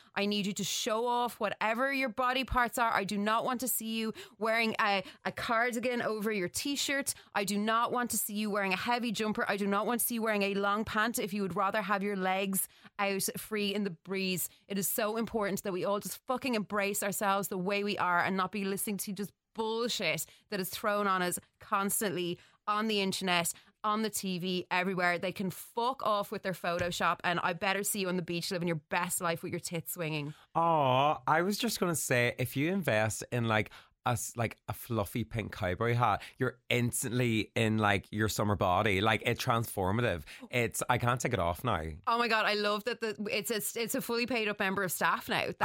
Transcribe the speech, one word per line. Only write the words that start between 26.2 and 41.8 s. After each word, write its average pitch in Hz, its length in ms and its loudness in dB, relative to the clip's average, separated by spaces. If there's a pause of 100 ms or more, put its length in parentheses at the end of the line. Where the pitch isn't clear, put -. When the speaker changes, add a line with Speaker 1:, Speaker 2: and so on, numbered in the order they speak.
Speaker 1:
with 196 120 -6
their 190 100 -2
Photoshop, 175 720 0
and 175 180 2
I 185 80 0
better 196 320 -2
see 202 160 -2
you 185 80 0
on 180 80 0
the 180 60 2
beach 170 300 -4
living 175 180 0
your 165 100 0 (100)
best 180 300 -2
life 170 240 -2
with 180 80 -8
your 175 80 -4
tits 165 340 -6
swinging. 151 400 -4 (220)
Speaker 2:
Aw, 151 720 4
I 156 140 6
was 196 160 0
just - 240 -2
gonna 175 140 2
say, 123 440 2
if 127 160 -2
you 147 160 2
invest 113 600 2
in, 117 160 2
like, 107 200 4 (360)
a 127 40 4
s-, - 260 -2
like, 113 220 -2 (100)
a 113 60 -8
fluffy 110 500 -2
pink 104 340 -4
cowboy 95 380 0
hat, 117 260 2 (160)
you're 127 200 -2 (120)
instantly 120 840 2
in, 110 220 2
like, 101 340 4
your 107 160 2
summer 104 300 0
body. 95 420 4
Like, 110 260 2
it's 120 160 0
transformative. 107 840 0 (280)
It's, 120 380 -2
I 123 80 4
can't 123 240 0
take 135 100 -2
it 110 80 2
off 85 240 0
now. 98 200 0 (220)